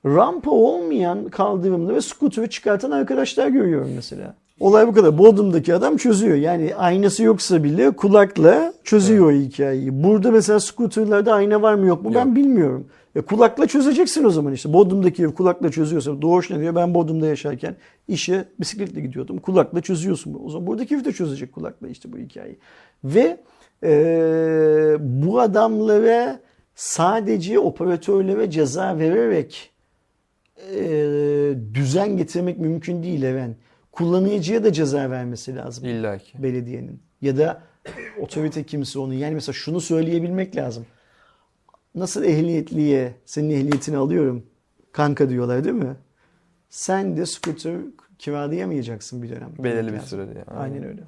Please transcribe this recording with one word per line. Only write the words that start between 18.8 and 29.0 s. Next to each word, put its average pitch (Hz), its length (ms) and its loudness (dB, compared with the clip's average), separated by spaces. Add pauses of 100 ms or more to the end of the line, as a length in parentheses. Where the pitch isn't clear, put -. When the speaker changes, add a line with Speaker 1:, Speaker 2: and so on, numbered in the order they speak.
Speaker 1:
gidiyordum." 131 360 -10
Kulakla 175 440 0
çözüyorsun. 160 640 -6
O - 40 -12
zaman 156 180 -10
buradaki 226 280 -4
ev 262 100 -6
de 285 60 -2
çözecek 139 420 -8
kulakla - 340 -14
işte - 260 -18
bu - 40 -16
hikayeyi. - 400 -16 (460)
Ve, 247 340 2 (460)
e, 160 1160 2
bu 147 400 0
adamlara 226 1000 2 (360)
sadece 202 840 0
operatörlere 190 920 0
ceza 156 460 -2
vererek, 180 760 0 (1040)